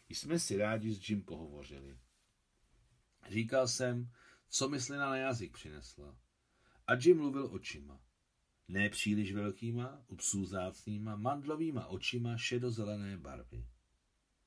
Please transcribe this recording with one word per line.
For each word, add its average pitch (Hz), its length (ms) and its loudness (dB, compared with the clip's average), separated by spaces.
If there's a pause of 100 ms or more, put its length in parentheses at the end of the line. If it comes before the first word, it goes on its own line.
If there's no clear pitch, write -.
jsme 151 300 -2
si 113 180 2
rádi 107 380 2
s 95 140 -8
Jim 104 140 2
pohovořili. 71 760 -12 (1300)
Říkal 117 400 4
jsem, 120 420 0 (380)
co - 200 2
mi 139 120 0
slina 139 280 -2
na 135 80 2
jazyk 127 360 0
přinesla. 73 640 -14 (720)
A 120 80 6
Jim 160 220 10
mluvil 135 360 0
očima. 71 480 -10 (680)
Ne 98 200 2
příliš 104 440 2
velkýma, 117 720 -4
u 92 100 -14
psů 98 260 0
vzácnýma, 98 720 -4
mandlovýma 143 720 0
očima 120 500 -2
šedozelené 110 800 -2
barvy. 64 500 -10 (800)